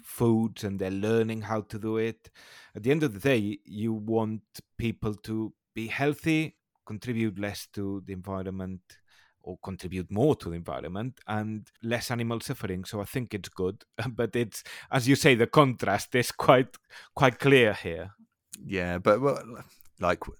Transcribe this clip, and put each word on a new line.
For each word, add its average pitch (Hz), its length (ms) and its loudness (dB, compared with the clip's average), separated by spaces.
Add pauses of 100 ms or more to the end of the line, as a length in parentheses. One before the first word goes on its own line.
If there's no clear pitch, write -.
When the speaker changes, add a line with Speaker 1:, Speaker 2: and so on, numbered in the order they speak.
Speaker 1:
foods 113 640 2
and 98 160 -4
they're 95 100 -2
learning 110 520 0
how 110 180 -4
to 110 180 -10
do 110 200 -2
it. 113 320 -4 (440)
At 104 100 -12
the 123 80 4
end 156 120 2
of 127 100 0
the 98 60 -10
day, 107 460 2
you 107 260 -4
want 110 520 -2 (340)
people 110 360 -2
to 110 400 -6 (200)
be 113 140 -6
healthy, 151 680 0 (300)
contribute 110 520 -4
less 101 360 -6
to 98 320 -6
the 98 80 -10
environment, 95 680 -8 (600)
or 90 200 -12
contribute 92 480 -8
more 117 280 2
to - 140 -8
the 85 40 -6
environment, 85 720 -8
and 107 420 -6 (140)
less 117 260 -4
animal 117 300 -2
suffering. 95 460 -6
So 104 160 -6
I - 20 -4
think 120 300 -8
it's 92 160 -8
good, 95 340 -4 (140)
<laughs> 117 120 -4
but 117 280 -2
it's, 117 260 -2 (260)
as 127 160 0
you 135 120 6
say, 139 180 6
the 110 120 4
contrast 117 680 2
is 123 160 2
quite, - 460 6 (360)
quite 131 260 4
clear 127 340 8
here. 87 380 -8 (540)
Speaker 2:
Yeah, 90 340 -2
but, 104 200 4
well, 135 240 0 (540)
like, 87 260 0 (160)